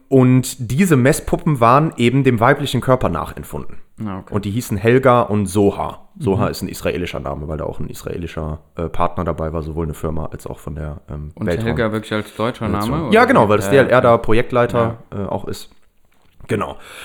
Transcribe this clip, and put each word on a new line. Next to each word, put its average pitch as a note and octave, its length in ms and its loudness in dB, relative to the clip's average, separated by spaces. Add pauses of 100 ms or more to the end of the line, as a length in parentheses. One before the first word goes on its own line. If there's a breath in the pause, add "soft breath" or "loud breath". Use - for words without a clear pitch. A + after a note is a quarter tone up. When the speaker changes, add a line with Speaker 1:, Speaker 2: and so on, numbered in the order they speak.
Speaker 1:
und B2+ 600 4
diese E3 240 4
Messpuppen C#3+ 640 2
waren C3 380 4
eben A#2+ 260 4
dem B2 160 4
weiblichen B2+ 420 2
Körper B2+ 280 2
nachempfunden. D2+ 680 -8 (260)
Speaker 2:
Ah, G2 160 -8
okay. - 140 -10
Speaker 1:
Und G#2 120 -2
die G2+ 60 -4
hießen A2+ 260 -4
Helga B2 440 4
und G#2 240 0
Soha. F#2+ 540 0 (200)
Soha G2+ 260 0
Speaker 2:
Mhm. D#2 60 -2
Speaker 1:
ist - 120 -10
ein F2+ 60 -4
israelischer E2+ 500 -4
Name, C#2+ 280 -8
weil D#2+ 100 -6
da - 60 -8
auch - 160 -8
ein - 100 -6
israelischer, D#2+ 720 -8 (160)
äh, E2+ 140 -6
Partner F2 340 -2
dabei D#2+ 300 -4
war, D#2+ 100 -6
sowohl D#2+ 220 -6
eine D2+ 100 -6
Firma D#2 360 -6
als - 140 -14
auch - 140 -14
von D2+ 160 -12
der, D2+ 340 -10
ähm, D2 260 -12
Speaker 2:
Und A2 120 -6
Speaker 1:
Weltraum- F2 180 -2
Speaker 2:
Helga A#2 260 -2
wirklich A2 220 -6
als G#2+ 220 -6
deutscher A2+ 360 -4
Speaker 1:
Weltraum- G#2 200 -4
Speaker 2:
Name, D#3+ 220 -2
Speaker 1:
Ja, A3 80 6
Speaker 2:
oder? B3 60 4
Speaker 1:
genau, D3+ 220 4
weil G#2 80 4
das F#2+ 100 -2
Speaker 2:
Ja, - 40 -2
Speaker 1:
D C#3 60 6
L C3 100 6
R - 40 -4
Speaker 2:
ja. B2 100 6
Speaker 1:
da A#2 160 6
Projektleiter, A#2 800 0 (140)
Speaker 2:
Ja. G2+ 120 -8
Speaker 1:
äh, F#2 40 -6
auch - 180 -6
ist. - 260 -12 (760)
Genau. D#2 300 -4 (280 loud breath)